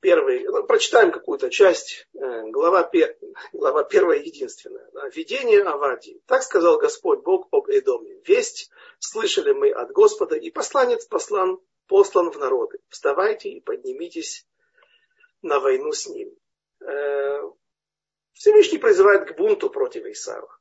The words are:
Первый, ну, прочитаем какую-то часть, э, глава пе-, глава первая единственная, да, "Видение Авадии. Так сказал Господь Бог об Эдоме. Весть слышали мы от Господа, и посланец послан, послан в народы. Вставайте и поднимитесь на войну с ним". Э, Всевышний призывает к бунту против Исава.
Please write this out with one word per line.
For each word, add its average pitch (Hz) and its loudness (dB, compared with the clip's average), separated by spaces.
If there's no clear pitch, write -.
Первый, 143 2
ну, - -4
прочитаем - 4
какую-то - -6
часть, - 2
э, 123 -10
глава 165 2
пе-, 160 0
глава 143 -2
первая - 2
единственная, - -14
да, 143 -12
"Видение 208 0
Авадии. 143 -6
Так - 2
сказал 170 2
Господь 151 -2
Бог 180 -2
об - -2
Эдоме. 127 -2
Весть - -2
слышали 170 -4
мы 139 2
от 117 -8
Господа, 208 2
и - -10
посланец 247 -2
послан, 185 -4
послан 190 2
в 147 -16
народы. 131 -4
Вставайте 202 -4
и 170 -16
поднимитесь 151 -12
на 139 -2
войну 135 -2
с - -8
ним". - -14
Э, 143 -6
Всевышний 415 6
призывает 202 4
к - -16
бунту 202 0
против - -6
Исава. - -14